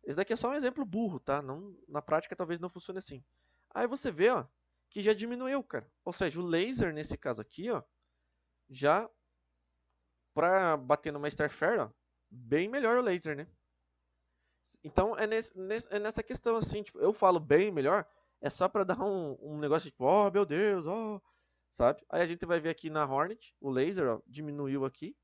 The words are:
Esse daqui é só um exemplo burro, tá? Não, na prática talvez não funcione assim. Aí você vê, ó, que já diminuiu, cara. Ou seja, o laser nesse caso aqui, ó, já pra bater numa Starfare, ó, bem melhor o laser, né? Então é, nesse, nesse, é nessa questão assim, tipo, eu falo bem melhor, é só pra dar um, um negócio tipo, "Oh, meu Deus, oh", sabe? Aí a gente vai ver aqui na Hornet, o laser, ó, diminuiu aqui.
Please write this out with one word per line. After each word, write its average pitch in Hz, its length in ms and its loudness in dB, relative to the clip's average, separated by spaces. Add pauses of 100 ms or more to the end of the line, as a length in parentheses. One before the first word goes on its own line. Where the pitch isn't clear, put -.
Esse 139 120 -4
daqui 196 160 0
é - 40 0
só 240 140 -2
um 277 40 -2
exemplo 269 300 -2
burro, 196 340 -2
tá? 143 240 -2
Não, 165 340 -12 (120)
na 147 120 -4
prática 160 360 -2
talvez 170 240 -6
não 180 80 -8
funcione 185 300 -12
assim. 139 260 -14 (460)
Aí 233 180 -2
você 269 220 -4
vê, 190 200 4
ó, 185 160 0 (420)
que 202 140 -8
já 214 100 4
diminuiu, 247 520 -2
cara. - 260 -10 (140)
Ou 185 80 -6
seja, 165 260 -2
o 180 80 -4
laser 185 480 0
nesse 151 220 -6
caso 113 260 -6
aqui, 190 280 -8
ó, 185 120 -2 (880)
já 147 400 2 (1200)
pra 175 440 4
bater 147 360 0
numa 147 160 -4
Starfare, 156 520 0
ó, 113 100 -4 (400)
bem 139 380 0
melhor 240 300 2
o 254 40 2
laser, 175 340 -2
né? 139 120 -10 (1400)
Então 190 340 2
é, 214 80 2
nesse, 220 320 -4
nesse, 202 340 -6
é 202 60 -2
nessa 220 240 -2
questão 233 320 -2
assim, 208 300 -2
tipo, - 160 -12
eu 180 120 6
falo 185 280 4
bem 160 320 4
melhor, 160 340 2 (340)
é 143 80 -2
só 185 200 0
pra 196 160 2
dar 190 160 0
um, 185 420 -2
um 151 160 -8
negócio 147 320 0
tipo, - 140 -6
"Oh, 196 260 6
meu 196 160 2
Deus, 180 400 0
oh", 214 340 -4 (480)
sabe? - 400 2
Aí 170 140 0
a 175 40 4
gente 170 200 -6
vai 170 140 2
ver 160 100 -2
aqui 160 200 -6
na 151 140 0
Hornet, 151 560 -4
o 139 100 -4
laser, 147 380 2
ó, 113 180 0
diminuiu 139 580 -6
aqui. - 400 -10